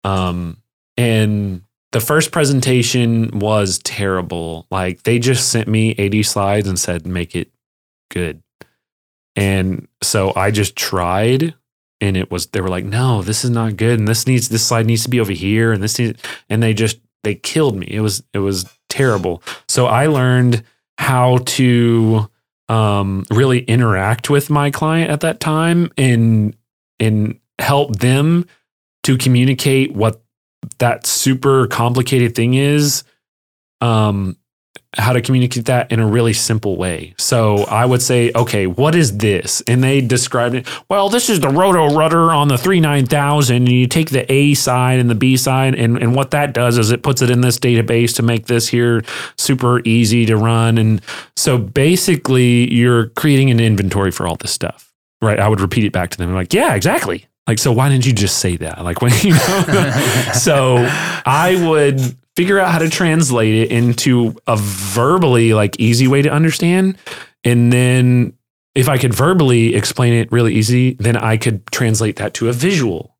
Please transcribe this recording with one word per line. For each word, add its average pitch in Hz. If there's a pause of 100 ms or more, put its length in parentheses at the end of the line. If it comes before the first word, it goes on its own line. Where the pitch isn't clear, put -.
Um, 90 (400)
and 107 (300)
the 117
first 156
presentation 123 (100)
was 101
terrible. 87
Like, 92
they 120
just 123
sent 113
me 110
eighty 104
slides 101
and 95
said, 85
"Make 90
it - (600)
good." 80 (920)
And 98 (160)
so 98
I 98
just 104
tried, 110 (460)
and 98
it 92
was, 90
they -
were 92
like, 92
"No, 110
this 107
is 123
not 113
good. 113
And 104
this 113
needs, 127
this 113
slide 113
needs 113
to 127
be 123
over 101
here. 104
And 98
this 110
needs," 117 (300)
and 113
they 110
just, 110 (240)
they 104
killed 143
me. 92
It 107
was, 107 (120)
it 104
was 95 (200)
terrible. 98 (260)
So 127
I 120
learned 127 (340)
how 127
to, 117 (400)
um, 101
really 127
interact 110
with 143
my 143
client 160
at 151
that 165
time 165
and, 113 (420)
and 107 (200)
help 139
them 147 (560)
to 135
communicate 131
what 110 (580)
that 117
super 135
complicated 120
thing 117
is, 143 (760)
um, 107 (580)
how 113
to 123
communicate 123
that 123
in 113
a 113
really 117
simple 104
way. 85
So 107
I 110
would 127
say, 120
"Okay, 113
what 123
is 127
this?" 104
And 123
they 139
described 123
it. 127 (220)
"Well, 196
this 240
is 202
the 139
Roto 165
Rudder 160
on 147
the 135
three 180
nine 147
thousand, 143
and 123
you 127
take 160
the 131
A 143
side 127
and 120
the 117
B 127
side, 131
and, 117
and 120
what 139
that 147
does 120
is 110
it 120
puts 135
it 123
in 123
this 123
database 117
to 123
make 117
this 117
here 120 (320)
super 123
easy 113
to 110
run." 113
And 110 (360)
so 131
basically, 127
you're 120
creating 139
an 117
inventory 98
for -
all 85
this -
stuff, - (280)
right? 107
I 98
would 90
repeat 98
it 98
back 87
to -
them. 87
I'm 92
like, 92
"Yeah, 220
exactly. 95 (200)
Like, 113
so -
why 127
didn't 127
you 131
just 101
say 90
that?" 80
Like, 87
<laughs> -
when, 123 (100)
you 196
know? 151
<laughs> -
So 131 (500)
I 170
would 143 (180)
figure 190
out 185
how 165
to 160
translate 139
it 113
into 117 (100)
a 113
verbally, 117
like, 104
easy 117
way 135
to 143
understand. 170 (460)
And 120
then 123 (400)
if 127
I -
could 131
verbally 127
explain 120
it 117
really 117
easy, 123
then 113
I 110
could 110
translate 110
that 101
to 113
a -
visual 123